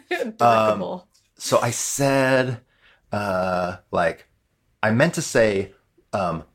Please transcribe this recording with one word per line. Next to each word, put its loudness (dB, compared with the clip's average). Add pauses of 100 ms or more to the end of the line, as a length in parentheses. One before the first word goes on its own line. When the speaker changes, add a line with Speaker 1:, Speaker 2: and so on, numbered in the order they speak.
(120)
Speaker 1:
Adorable. 0
Speaker 2:
Um, -14 (360)
so 0
I -2
said, 0 (500)
uh, -2 (140)
like, -2 (540)
I 2
meant 2
to -4
say, 2 (400)
um, -2 (120)